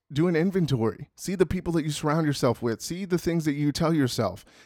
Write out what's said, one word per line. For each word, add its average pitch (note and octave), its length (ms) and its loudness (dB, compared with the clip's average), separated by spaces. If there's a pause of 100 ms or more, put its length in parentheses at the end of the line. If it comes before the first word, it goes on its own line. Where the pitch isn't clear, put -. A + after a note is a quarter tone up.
(140)
do D#3 140 2
an F3 80 2
inventory. D3+ 800 0
See F#3 200 -6
the F#3 100 2
people E3+ 280 -2
that E3 100 2
you D3+ 80 -2
surround D#3 340 0
yourself C3+ 360 2
with. A#2 200 -2
See F3+ 240 -6
the F3+ 120 0
things E3 280 0
that D3+ 80 2
you D3 180 2
tell E3 220 0
yourself, A#2+ 520 0 (200)